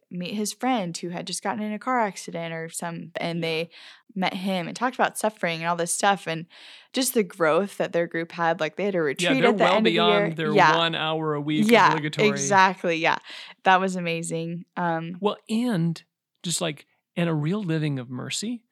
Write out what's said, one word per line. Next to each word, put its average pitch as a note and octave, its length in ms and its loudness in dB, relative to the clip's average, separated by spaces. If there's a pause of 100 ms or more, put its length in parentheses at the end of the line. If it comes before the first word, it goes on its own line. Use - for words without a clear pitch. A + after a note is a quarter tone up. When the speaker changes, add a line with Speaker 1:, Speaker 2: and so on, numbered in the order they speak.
(100)
Speaker 1:
meet F3+ 240 -8
his G#3 180 -4
friend A3 440 -2
who F3 120 -10
had F3 180 -8
just F3 160 -8
gotten G#3 200 -4
in G#3+ 100 -6
a G#3+ 60 -8
car B3+ 220 -2
accident F3 520 -4
or E3 160 -8
some, E3+ 480 -10
and E3+ 240 -4
Speaker 2:
Yeah. E3 80 -2
Speaker 1:
they E3 220 -4 (440)
met F#3 200 -2
him F#3 340 -4
and - 80 -10
talked B3+ 180 -2
about - 240 0
suffering F3 420 -2
and E3 80 -4
all F3 80 0
this E3+ 160 -2
stuff, G3+ 360 0
and D#3+ 180 -6 (460)
just B3+ 220 -2
the A3+ 100 4
growth E3+ 540 2
that E3+ 140 -2
their E3+ 140 0
group E3 260 -6
had. E3+ 280 0
Like, D3+ 160 -4
they F3+ 80 -2
had G3+ 100 -2
a F3+ 40 2
Speaker 2:
Yeah, E3 40 2
Speaker 1:
retreat F3 380 2
Speaker 2:
they're A#3+ 100 6
Speaker 1:
at G#3+ 80 2
the - 60 4
Speaker 2:
well F3+ 100 4
Speaker 1:
end G#3+ 40 4
of A3 60 2
the F3 60 4
Speaker 2:
beyond F3 360 4
Speaker 1:
year. D#3+ 80 -4
Speaker 2:
their D#3 200 -2
Speaker 1:
Yeah. D#3 220 6
Speaker 2:
one E3 180 0
hour D#3 400 -2
a D3 60 -2
week D3+ 300 2
Speaker 1:
Yeah, G3+ 180 8
Speaker 2:
obligatory. D#3 400 2
Speaker 1:
exactly, F#3+ 680 2
yeah. D#3+ 220 0 (460)
That F#3 160 6
was F#3 160 -2
amazing. E3+ 680 -4 (100)
Um, E3 440 -2
Speaker 2:
Well, G3+ 180 -2 (100)
and G#3+ 540 0 (420)
just, E3 160 -4
like, D#3+ 260 -6 (300)
and E3+ 120 0
a E3 60 0
real D#3+ 280 -2
living D#3 360 -2
of B2 120 -10
mercy C3 600 -8